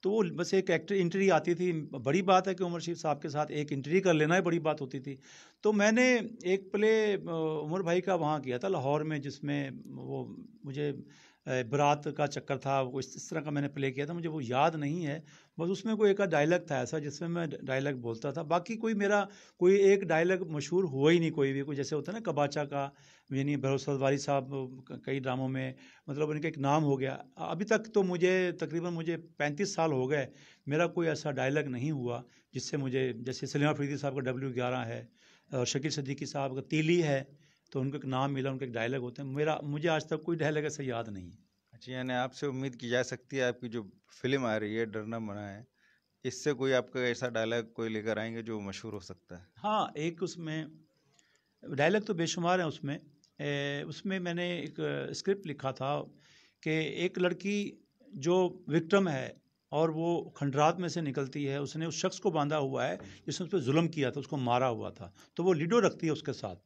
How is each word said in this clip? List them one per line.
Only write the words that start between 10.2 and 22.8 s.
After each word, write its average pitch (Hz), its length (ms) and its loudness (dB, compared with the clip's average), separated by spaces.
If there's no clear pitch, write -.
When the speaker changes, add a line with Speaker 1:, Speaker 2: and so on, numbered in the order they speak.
Speaker 1:
मुझे, 143 260 -4
अ, 143 120 -8
बारात 143 600 2
का 147 180 -2
चक्कर 139 320 -4
था, 135 240 0
वो 131 180 -4
इस, - 160 -8
इस - 140 -14
तरह 165 100 -4
का 147 100 -8
मैंने 143 180 -2
प्ले 139 220 -2
किया 139 160 -6
था, 151 60 -8
मुझे 170 160 -6
वो 156 120 -6
याद 139 360 2
नहीं 151 260 -2
है। 151 220 -6
बस 165 100 -2
उसमें 214 280 -2
कोई 202 140 6
एक 196 100 4
आध 190 100 4
डायलॉग 160 400 4
था 131 120 0
ऐसा 160 160 -2
जिसमें 147 300 -6
मैं 170 220 -2
डायलॉग 135 300 0
बोलता 120 380 -4
था, 165 100 -6
बाकी 175 340 0
कोई 226 180 -2
मेरा 202 340 2
कोई 190 220 8
एक 196 240 8
डायलॉग 175 460 2
मशहूर 160 340 0
हुआ 139 260 4
ही 175 100 8
नहीं 165 100 2
कोई 139 220 2
भी। 139 100 -2
कोई 143 140 -4
जैसे 143 200 -2
होता 147 160 -4
है 220 60 -6
ना 202 140 -4
कबाचा 147 320 2
का, 143 300 -4